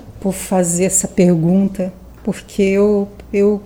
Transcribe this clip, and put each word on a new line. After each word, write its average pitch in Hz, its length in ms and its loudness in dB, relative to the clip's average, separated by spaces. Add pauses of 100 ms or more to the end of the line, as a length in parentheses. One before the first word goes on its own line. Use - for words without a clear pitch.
(200)
por 196 140 -4
fazer 180 520 -2
essa 185 220 -2
pergunta, 185 840 2 (320)
porque - 380 -6
eu, 202 460 2 (260)
eu 202 320 2